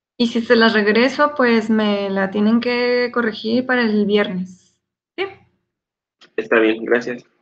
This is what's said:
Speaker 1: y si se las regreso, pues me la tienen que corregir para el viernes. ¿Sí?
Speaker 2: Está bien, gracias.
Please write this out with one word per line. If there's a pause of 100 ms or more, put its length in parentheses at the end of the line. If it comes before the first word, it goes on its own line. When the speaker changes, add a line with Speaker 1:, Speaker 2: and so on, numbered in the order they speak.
(160)
Speaker 1:
y
si
se
las
regreso,
pues
me
la
tienen
que
corregir
para
el
viernes. (360)
¿Sí? (1120)
Speaker 2:
Está
bien,
gracias. (180)